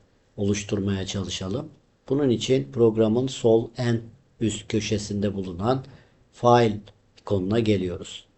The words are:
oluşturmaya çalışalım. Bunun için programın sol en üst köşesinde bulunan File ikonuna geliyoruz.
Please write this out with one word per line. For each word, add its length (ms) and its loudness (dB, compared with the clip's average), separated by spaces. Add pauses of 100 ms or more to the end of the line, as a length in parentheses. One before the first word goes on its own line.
(380)
oluşturmaya 680 -2
çalışalım. 640 -6 (400)
Bunun 200 2
için 420 0
programın 560 4
sol 500 2
en 240 0 (380)
üst 280 -4
köşesinde 680 -2
bulunan 520 -4 (460)
File 480 4 (420)
ikonuna 380 0
geliyoruz. 680 -2 (120)